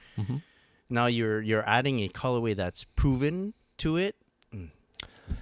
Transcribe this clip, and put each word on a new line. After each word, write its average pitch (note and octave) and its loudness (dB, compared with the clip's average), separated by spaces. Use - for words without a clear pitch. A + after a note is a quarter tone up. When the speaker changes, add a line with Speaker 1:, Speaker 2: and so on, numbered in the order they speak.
Speaker 1:
Mm-hmm. B2 -2
Speaker 2:
Now A#2+ 2
you're, A2 2
you're G#2+ 2
adding B2+ 2
a F#2+ -2
colorway A#2 -2
that's F2+ -4
proven D3+ 2
to D#3+ 0
it. G3 -2
Mm. F2+ -10